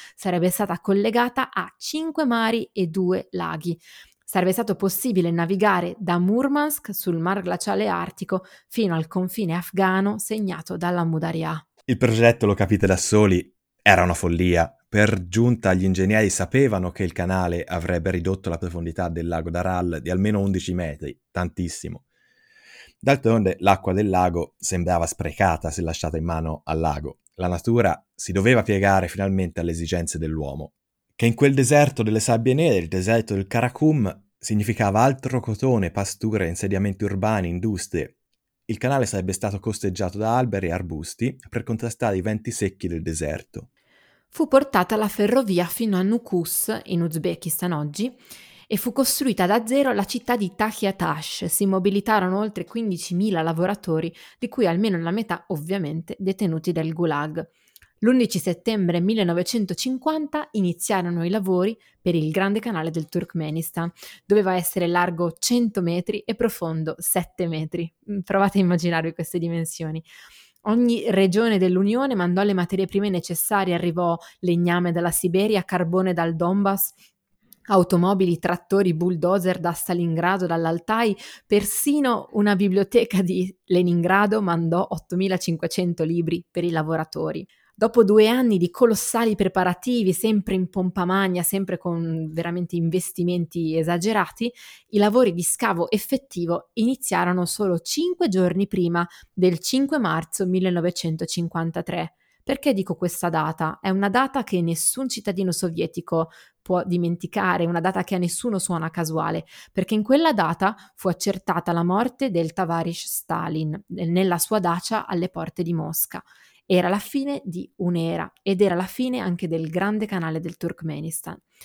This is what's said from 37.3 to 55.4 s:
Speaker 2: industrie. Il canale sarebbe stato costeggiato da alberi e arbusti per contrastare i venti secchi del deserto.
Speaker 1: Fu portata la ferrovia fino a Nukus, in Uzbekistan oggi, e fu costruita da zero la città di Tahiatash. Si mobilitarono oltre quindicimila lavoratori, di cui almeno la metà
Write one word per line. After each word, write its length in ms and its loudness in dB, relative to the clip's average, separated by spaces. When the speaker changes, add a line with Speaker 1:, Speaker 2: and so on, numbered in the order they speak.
Speaker 2:
industrie. 680 -4
Il 120 -6
canale 300 0
sarebbe 260 -2
stato 260 -4
costeggiato 600 -4
da 180 0
alberi 300 0
e 40 -2
arbusti 640 -6
per 140 -6
contrastare 540 -2
i 40 -2
venti 300 -4
secchi 360 -4
del 140 -4
deserto. 680 -8
Speaker 1:
Fu 180 -2
portata 480 2
la 120 0
ferrovia 580 2
fino 320 -2
a 60 2
Nukus, 800 -2
in 180 -2
Uzbekistan 720 -4
oggi, 440 -4
e 100 -2
fu 140 -4
costruita 560 2
da 180 2
zero 280 2
la 120 0
città 300 -2
di 180 -2
Tahiatash. 920 -4
Si 200 0
mobilitarono 720 2
oltre 280 -4
quindicimila 760 -2
lavoratori, 720 -2
di 120 -6
cui 180 2
almeno 320 2
la 100 -4
metà 380 -4